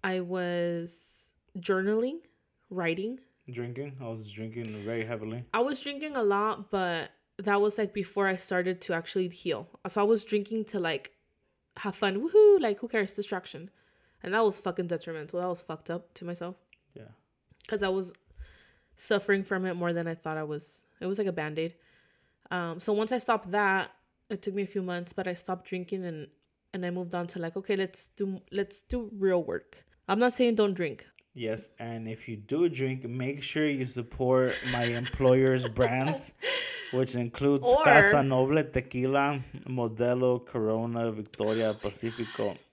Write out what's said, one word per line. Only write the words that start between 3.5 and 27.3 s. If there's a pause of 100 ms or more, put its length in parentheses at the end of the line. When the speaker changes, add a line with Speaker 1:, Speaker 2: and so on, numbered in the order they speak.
Speaker 2:
Drinking.
I
was
drinking
very
heavily. (100)
Speaker 1:
I
was
drinking
a
lot,
but (280)
that
was,
like,
before
I
started
to
actually
heal. (200)
So
I
was
drinking
to,
like, (640)
have
fun.
Woohoo!
Like,
who
cares?
Distraction. (520)
And
that
was
fucking
detrimental.
That
was
fucked
up
to
myself. (380)
Speaker 2:
Yeah. (600)
Speaker 1:
'Cause
I
was (880)
suffering
from
it
more
than
I
thought
I
was. (140)
It
was
like
a
Band-Aid. (760)
Um,
so
once
I
stopped
that, (400)
it
took
me
a
few
months,
but
I
stopped
drinking
and, (440)
and
I
moved
on
to,